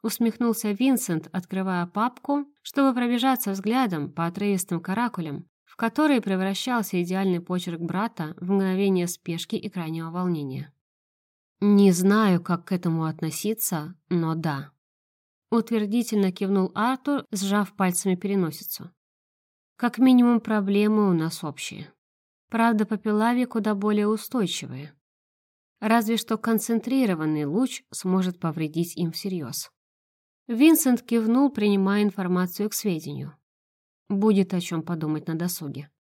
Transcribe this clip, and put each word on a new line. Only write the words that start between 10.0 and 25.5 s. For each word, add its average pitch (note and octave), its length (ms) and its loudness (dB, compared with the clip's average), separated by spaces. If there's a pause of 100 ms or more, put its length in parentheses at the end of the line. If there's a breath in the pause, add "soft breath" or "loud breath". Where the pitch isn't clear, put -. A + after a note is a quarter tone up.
волнения. D3+ 600 -4 (840)
«Не G3+ 320 8
знаю, F#3 500 4
как F3 240 -4
к - 60 -6
этому E3 340 0
относиться, D#3+ 920 -4 (140)
но E3 260 0
да», D3 360 -4 (760)
утвердительно A3 840 0
кивнул F#3+ 440 0
Артур, C4 560 -2
сжав G3 420 -2
пальцами F#3 420 0
переносицу. F3+ 760 -4 (840)
«Как A#3+ 220 -2
минимум, A#3+ 440 6
проблемы G#3 680 2
у F3+ 40 4
нас D#3+ 300 -2
общие. D3 500 -10 (560)
Правда, A3+ 360 2
папиллави A3 600 0
куда G#3+ 300 -2
более G#3 320 0
устойчивые. E3+ 840 -4 (840)